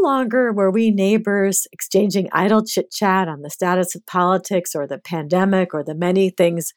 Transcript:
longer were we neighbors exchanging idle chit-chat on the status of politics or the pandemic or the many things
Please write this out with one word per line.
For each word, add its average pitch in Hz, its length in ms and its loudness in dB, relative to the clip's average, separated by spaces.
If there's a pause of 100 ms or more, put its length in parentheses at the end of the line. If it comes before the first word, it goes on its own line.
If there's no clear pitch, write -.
longer 254 500 2
were 196 180 2
we 226 200 2
neighbors 202 800 0
exchanging 196 600 0
idle 196 300 2
chit-chat 190 640 -2
on 147 120 -8
the 147 100 -12
status 180 440 -2
of - 120 -16
politics 180 680 -2
or 143 120 -4
the 139 120 -8
pandemic 180 760 0
or 151 100 -4
the 151 120 -8
many 180 340 0
things 170 480 0